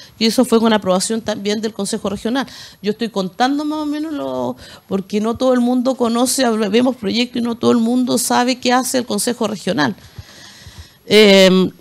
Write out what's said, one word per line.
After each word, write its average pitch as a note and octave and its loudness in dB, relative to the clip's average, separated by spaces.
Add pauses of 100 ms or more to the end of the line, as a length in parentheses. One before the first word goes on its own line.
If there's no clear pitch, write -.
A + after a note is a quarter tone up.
(180)
Y A3 0
eso A#3 2
fue A#3 2
con A3+ 4
aprobación G3+ 0
también G#3 -4
del G#3+ -6
Consejo G#3 -6
Regional. A#3 -4 (360)
Yo G3+ -2
estoy A3 -4
contando B3 -2
más D#4 -4
o D4+ -6
menos D4+ -6
lo, C4 -4 (300)
porque G3 -4
no A3+ -2
todo B3+ 2
el B3 2
mundo B3 0
conoce, B3 0
habla-, A3 0
vemos B3 2
proyectos A#3+ -4
y A#3 -4
no A#3 -4
todo A#3+ 2
el B3 4
mundo B3 0
sabe B3 0
qué B3 0
hace B3+ 0
el A#3 -4
Consejo A3 -4
Regional. F#3+ -2 (1120)
Em, F#3+ 6 (100)